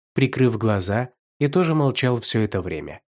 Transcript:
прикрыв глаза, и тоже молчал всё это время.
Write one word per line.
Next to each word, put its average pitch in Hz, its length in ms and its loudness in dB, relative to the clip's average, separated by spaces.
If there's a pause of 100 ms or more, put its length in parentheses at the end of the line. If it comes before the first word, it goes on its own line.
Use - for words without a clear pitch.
(120)
прикрыв 127 460 2
глаза, 104 500 0 (300)
и 147 100 0
тоже 160 260 2
молчал 127 460 0
всё - 200 0
это 104 200 -2
время. 76 400 -8 (100)